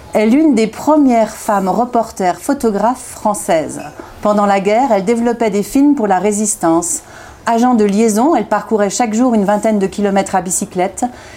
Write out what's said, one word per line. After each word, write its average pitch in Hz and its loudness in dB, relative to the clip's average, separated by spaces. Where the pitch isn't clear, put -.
est 214 2
l'une 285 4
des 220 2
premières 247 2
femmes 196 -2
reporters 208 -2
photographes 220 -2
françaises. 160 -4
Pendant 208 2
la 196 2
guerre, 220 2
elle 196 0
développait 233 0
des 202 0
films 277 2
pour 220 0
la 190 2
résistance. 202 0
Agent 233 2
de 214 4
liaison, 220 2
elle 220 0
parcourait 208 -2
chaque 220 -2
jour 240 2
une 214 2
vingtaine 208 0
de 190 0
kilomètres 196 -2
à 185 0
bicyclette, 185 -4